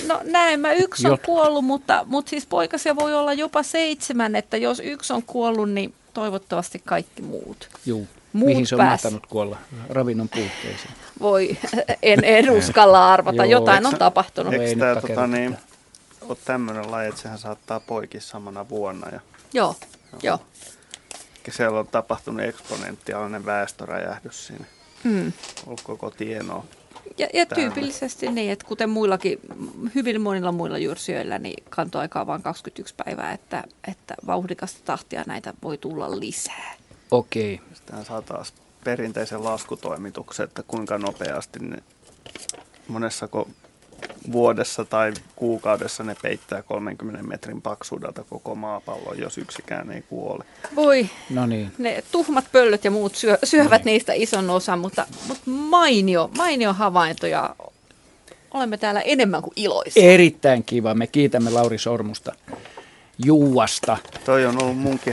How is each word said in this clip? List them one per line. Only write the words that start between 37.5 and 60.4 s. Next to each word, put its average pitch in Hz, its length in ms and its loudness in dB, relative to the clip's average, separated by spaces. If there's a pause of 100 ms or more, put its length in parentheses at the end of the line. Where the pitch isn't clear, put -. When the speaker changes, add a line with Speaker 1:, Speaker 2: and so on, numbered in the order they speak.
Speaker 3:
Sitähän 107 300 -16
saa 110 180 -10
taas - 320 -12 (300)
perinteisen 113 600 -6
laskutoimituksen, 101 1000 -8
että - 240 -12
kuinka 107 300 -6
nopeasti 98 600 -8
ne, - 180 -12 (1120)
monessako 113 600 -6 (840)
vuodessa 117 520 2
tai 110 280 0 (240)
kuukaudessa 110 680 -2
ne 107 180 -10
peittää 104 400 -8
kolmenkymmenen 104 680 -10
metrin 110 340 -12
paksuudelta - 680 -10
koko 113 240 -12
maapallon, - 640 -10
jos - 200 -12
yksikään - 540 -12
ei - 100 -14
kuole. - 420 -12 (320)
Speaker 1:
Voi. 277 300 4 (240)
Speaker 2:
No 123 160 0
niin. 107 320 -4
Speaker 1:
Ne 240 340 -4
tuhmat 294 400 0
pöllöt 233 320 6
ja 202 60 2
muut 202 240 0
syö-, 208 300 4
syövät 294 260 6
Speaker 2:
No 220 60 10
niin. 220 80 4
Speaker 1:
niistä 220 280 2
ison 196 380 0
osan, 180 280 0
mutta, 185 280 -4 (220)
mutta 254 220 -8
mainio, 262 840 4
mainio 269 360 2
havainto 180 540 0
ja 147 300 -2 (960)
olemme 240 220 -2
täällä 208 240 -2
enemmän 233 420 2
kuin - 140 -12
iloisia. 202 540 4
Speaker 2:
Erittäin 147 540 8